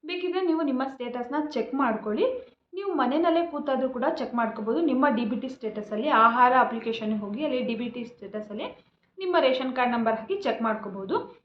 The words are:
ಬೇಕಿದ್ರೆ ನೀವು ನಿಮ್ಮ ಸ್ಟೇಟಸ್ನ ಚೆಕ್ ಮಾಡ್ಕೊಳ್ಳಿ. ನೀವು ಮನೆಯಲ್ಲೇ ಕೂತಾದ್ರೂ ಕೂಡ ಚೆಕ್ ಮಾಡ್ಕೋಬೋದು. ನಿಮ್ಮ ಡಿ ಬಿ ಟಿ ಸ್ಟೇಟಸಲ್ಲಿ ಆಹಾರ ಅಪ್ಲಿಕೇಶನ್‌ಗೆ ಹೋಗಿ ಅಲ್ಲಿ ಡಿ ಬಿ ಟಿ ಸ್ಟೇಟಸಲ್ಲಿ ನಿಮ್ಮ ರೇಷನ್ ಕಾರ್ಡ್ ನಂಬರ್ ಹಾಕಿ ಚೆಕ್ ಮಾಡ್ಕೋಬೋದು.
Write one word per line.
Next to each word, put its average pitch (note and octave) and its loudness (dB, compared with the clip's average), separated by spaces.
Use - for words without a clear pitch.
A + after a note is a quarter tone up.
ಬೇಕಿದ್ರೆ F4+ -2
ನೀವು E4 2
ನಿಮ್ಮ C4 0
ಸ್ಟೇಟಸ್ನ A#3+ -6
ಚೆಕ್ A3+ -4
ಮಾಡ್ಕೊಳ್ಳಿ. A#3 0
ನೀವು F#4+ -4
ಮನೆಯಲ್ಲೇ E4 4
ಕೂತಾದ್ರೂ C4+ -2
ಕೂಡ A#3+ -4
ಚೆಕ್ A#3+ -6
ಮಾಡ್ಕೋಬೋದು. A3+ -2
ನಿಮ್ಮ C4+ 2
ಡಿ A#3 2
ಬಿ A#3+ -2
ಟಿ B3+ -6
ಸ್ಟೇಟಸಲ್ಲಿ G#3+ -6
ಆಹಾರ B3 6
ಅಪ್ಲಿಕೇಶನ್‌ಗೆ A3+ 0
ಹೋಗಿ G#3 -6
ಅಲ್ಲಿ B3+ 0
ಡಿ A3 -2
ಬಿ A#3 -6
ಟಿ A#3+ -10
ಸ್ಟೇಟಸಲ್ಲಿ G#3+ -10
ನಿಮ್ಮ F#4 -2
ರೇಷನ್ C4 2
ಕಾರ್ಡ್ B3 2
ನಂಬರ್ A3+ 2
ಹಾಕಿ F#4 -4
ಚೆಕ್ A#3 -2
ಮಾಡ್ಕೋಬೋದು. G#3 -2